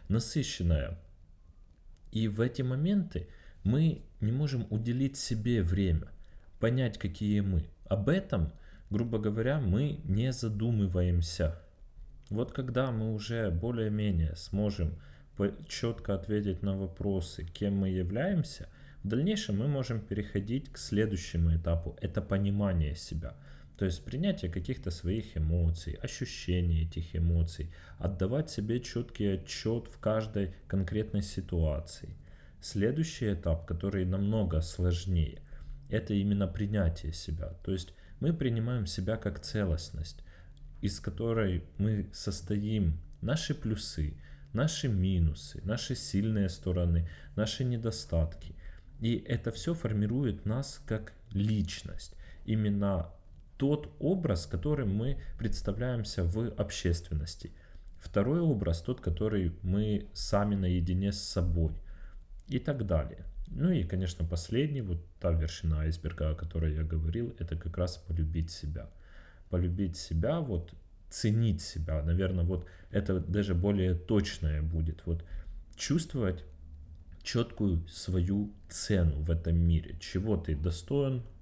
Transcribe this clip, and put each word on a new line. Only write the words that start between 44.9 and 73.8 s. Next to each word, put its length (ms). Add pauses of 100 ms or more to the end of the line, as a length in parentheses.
наши 300
сильные 540
стороны, 600 (280)
наши 280
недостатки. 920 (440)
И 180 (120)
это 220
всё 240
формирует 720
нас 400
как 260 (200)
личность. 840 (320)
Именно 640 (480)
тот 400
образ, 480
которым 480
мы 240 (200)
представляемся 840
в 240 (100)
общественности. 920 (460)
Второй 420
образ, 400
тот, 220
который 500 (100)
мы 520
сами 420
наедине 560
с 80
собой. 520 (760)
И 100
так 280
далее. 400 (220)
Ну 220
и, 140
конечно, 400
последний, 560
вот 240 (160)
та 100
вершина 500
айсберга, 500
о 40
которой 400
я 100
говорил, 540
это 180
как 200
раз 220
полюбить 520
себя. 380 (640)
Полюбить 460
себя, 440
вот 320 (380)
ценить 500
себя, 420
наверно, 420
вот 220 (240)
это 300
даже 340
более 400